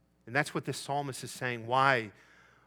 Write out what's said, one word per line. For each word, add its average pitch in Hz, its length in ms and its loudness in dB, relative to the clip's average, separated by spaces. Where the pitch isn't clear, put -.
And 117 100 -12
that's 151 180 2
what 151 120 -2
this 139 120 -4
psalmist 143 460 -4
is 123 80 -10
saying. 120 360 -4
Why? 127 440 4